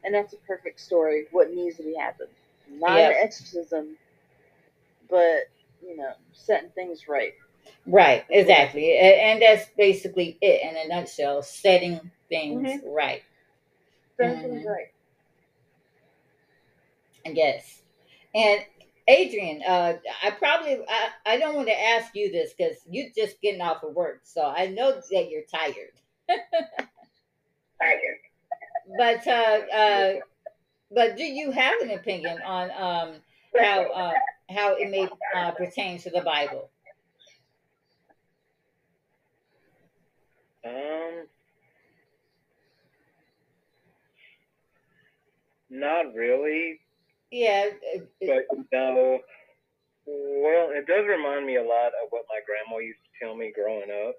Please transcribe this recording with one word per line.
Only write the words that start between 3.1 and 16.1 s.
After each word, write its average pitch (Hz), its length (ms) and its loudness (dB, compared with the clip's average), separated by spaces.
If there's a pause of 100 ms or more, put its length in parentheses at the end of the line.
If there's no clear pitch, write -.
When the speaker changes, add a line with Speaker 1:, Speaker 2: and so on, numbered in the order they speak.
Speaker 1:
an 156 100 2
exorcism, 160 760 -6 (1120)
but, 170 360 4 (380)
you 175 140 -18
know, 139 180 -10 (180)
setting - 380 -4
things 180 380 -12
right. 135 260 -2 (520)
Speaker 2:
Right, 175 420 8
Speaker 1:
That's - 20 -8
what 185 80 4
I - 20 10
Speaker 2:
exactly. 156 500 6
A-, 185 320 10
and 220 200 4
that's 220 240 8 (100)
basically 190 640 2
it 196 220 4
in 160 140 -8
a 160 120 -6
nutshell, 147 540 -4
setting 175 680 0 (180)
things 165 400 -6
Speaker 1:
Mm-hmm. 277 200 -8
Speaker 2:
right. 143 340 -4 (920)
Speaker 1:
Setting 240 260 -2
things 247 120 -8
Speaker 2:
Mm-hmm. 214 140 -10
Speaker 1:
right. - 240 -8 (2250)